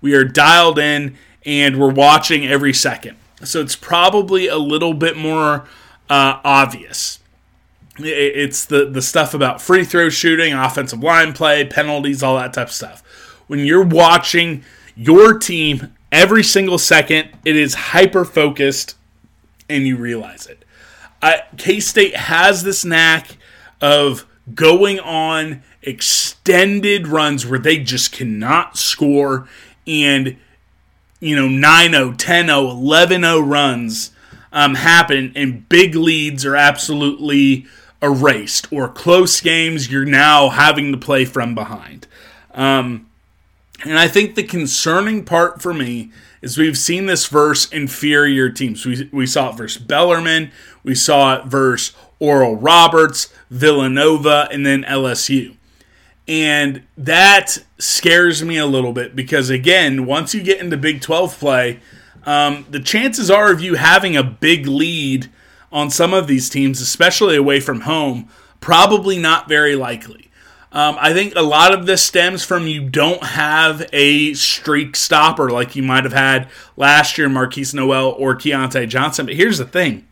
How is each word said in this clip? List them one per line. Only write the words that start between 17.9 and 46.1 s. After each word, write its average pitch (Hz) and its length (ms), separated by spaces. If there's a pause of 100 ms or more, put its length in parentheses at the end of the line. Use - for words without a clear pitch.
and 139 160
you 127 100
realize 113 500
it. - 160 (600)
I, 160 200 (140)
K-State 208 580
has 175 500
this 190 200
knack 165 540 (420)
of 143 460 (280)
going 185 460
on 160 600 (200)
extended 190 1300
runs 147 380
where 131 120
they 156 200
just 123 340
cannot 117 640
score, 139 720 (380)
and, 139 500 (840)
you 156 160
know, 135 140
nine 156 460
oh, 131 180
ten 170 380
oh, 139 200
eleven 160 540
oh 165 160
runs, 135 720 (420)
um, 143 220
happen, 143 600
and 131 340
big 175 260
leads 156 500
are 135 120
absolutely 143 1120 (360)
erased, 135 680
or 139 160
close 175 540
games 165 500
you're 135 140
now 143 460
having 143 420
to 131 60
play 135 260
from 120 300
behind. 110 520 (460)
Um, 131 540 (800)
and 156 140
I 170 80
think 208 300
the 202 80
concerning 180 800
part 170 360
for 175 140
me 120 380 (280)